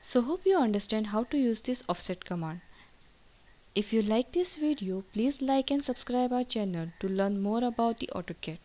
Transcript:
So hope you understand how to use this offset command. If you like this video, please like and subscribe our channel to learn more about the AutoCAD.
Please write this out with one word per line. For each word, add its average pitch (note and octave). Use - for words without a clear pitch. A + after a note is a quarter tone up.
So -
hope D4
you F#4+
understand G#3+
how G#3+
to D4
use A#3
this B3+
offset F3+
command. E3+
If G#3
you A3
like A3
this F4+
video, A#3+
please A#3+
like C4+
and C#4+
subscribe B3
our B3
channel F3+
to G3
learn G3
more A3
about A#3
the -
AutoCAD. E3+